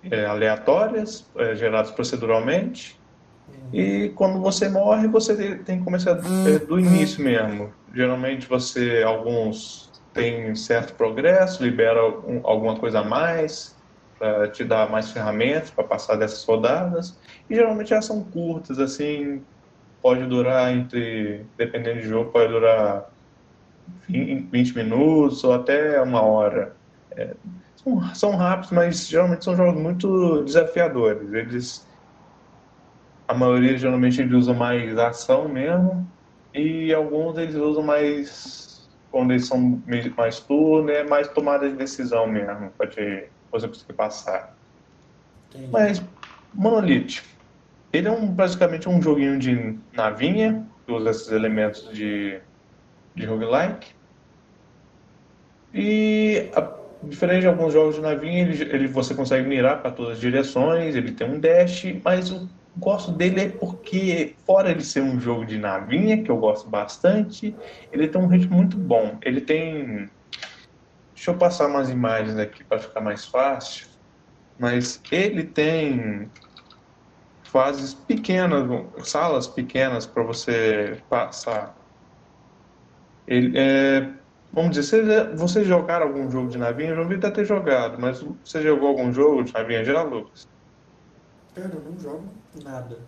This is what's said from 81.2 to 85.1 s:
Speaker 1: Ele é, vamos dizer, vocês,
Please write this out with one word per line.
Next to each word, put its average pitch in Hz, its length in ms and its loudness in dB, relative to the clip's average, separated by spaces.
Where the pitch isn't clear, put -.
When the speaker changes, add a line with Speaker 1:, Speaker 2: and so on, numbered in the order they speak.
Speaker 1:
Ele 123 320 2
é, 135 500 4
vamos 165 200 2
dizer, 147 320 2
vocês, 214 360 2